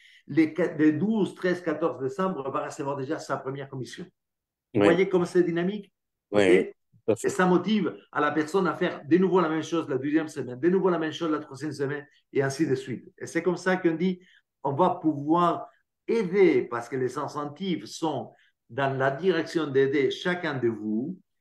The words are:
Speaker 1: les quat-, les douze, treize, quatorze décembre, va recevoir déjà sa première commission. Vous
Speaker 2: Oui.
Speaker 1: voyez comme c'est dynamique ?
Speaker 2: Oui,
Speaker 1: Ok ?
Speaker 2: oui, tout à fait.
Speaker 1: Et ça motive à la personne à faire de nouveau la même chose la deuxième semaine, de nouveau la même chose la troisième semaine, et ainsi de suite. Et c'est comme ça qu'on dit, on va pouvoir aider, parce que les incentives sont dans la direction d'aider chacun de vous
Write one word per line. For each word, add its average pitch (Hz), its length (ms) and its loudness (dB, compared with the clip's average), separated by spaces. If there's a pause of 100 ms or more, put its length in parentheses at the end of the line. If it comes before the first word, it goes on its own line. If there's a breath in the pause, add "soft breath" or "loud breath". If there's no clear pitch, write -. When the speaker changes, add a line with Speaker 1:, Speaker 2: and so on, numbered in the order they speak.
(280 soft breath)
Speaker 1:
les 156 260 2
quat-, 165 240 0
les 156 160 6
douze, 196 420 0
treize, 180 260 -2
quatorze 156 400 -2
décembre, 143 480 -4
va 143 160 -4
recevoir 139 300 -6
déjà 135 240 -4
sa 143 160 -6
première 135 320 -8
commission. 123 380 -12 (680)
Vous 104 80 4
Speaker 2:
Oui. 104 60 8
Speaker 1:
voyez 185 220 6
comme 180 160 2
c'est 175 180 4
dynamique ? 175 480 -2 (400)
Speaker 2:
Oui, 101 120 4
Speaker 1:
Ok ? 92 60 6
Speaker 2:
oui, 92 240 4 (320)
tout 113 60 2
à 104 40 2
fait. - 120 -2
Speaker 1:
Et - 20 0
ça 185 160 2
motive 180 520 2 (140)
à 147 100 -2
la 147 100 2
personne 156 360 0
à 143 80 -2
faire - 300 -4
de 151 120 6
nouveau 185 240 4
la 156 80 2
même 160 140 -2
chose 151 260 -4
la 135 80 -2
deuxième 147 300 0
semaine, 123 320 -8
de 165 100 2
nouveau 185 200 2
la 170 100 0
même 156 140 -4
chose 160 180 -4
la 147 80 -2
troisième 143 340 -10
semaine, 139 320 -4 (260 soft breath)
et 135 120 2
ainsi 139 240 0
de - 80 0
suite. - 420 -8
Et - 80 -12
c'est 165 160 -4
comme 175 160 0
ça 185 200 0
qu'on 165 180 2
dit, 180 240 0 (440 soft breath)
on 143 100 -2
va 175 280 2
pouvoir 156 680 0 (380 loud breath)
aider, 180 560 4
parce 117 260 -8
que 196 80 -6
les 190 200 -2
incentives 143 680 -6
sont 151 460 -6 (380 soft breath)
dans 135 280 -2
la 135 140 0
direction 160 560 -2
d'aider 135 440 2
chacun 175 440 -4
de 120 120 0
vous 110 500 -4 (240)